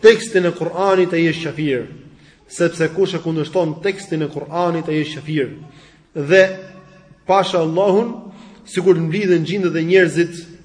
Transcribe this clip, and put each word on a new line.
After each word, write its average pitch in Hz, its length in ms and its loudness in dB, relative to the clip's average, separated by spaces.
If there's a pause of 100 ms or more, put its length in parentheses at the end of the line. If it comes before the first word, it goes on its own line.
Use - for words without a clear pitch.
tekstin 214 460 4
e 165 60 0
Kur'anit, 180 600 0
ai 165 160 2
është 165 160 -4
kafir. 139 420 -4 (640)
Sepse 165 460 0
kush 190 200 0
e 165 40 -4
kundërshton 160 640 -2
tekstin 196 400 -4
e 147 60 -4
Kur'anit, 165 600 -4
ai 156 140 0
është 151 120 -6
kafir." 147 340 -4 (680)
Dhe 175 340 4 (760)
pasha 185 320 2
Allahun, 190 760 0 (320)
sikur 180 320 2
të 165 120 -2
mblidhen 180 360 0
gjindet 175 300 -2
dhe 165 80 0
njerëzit 170 520 2 (300)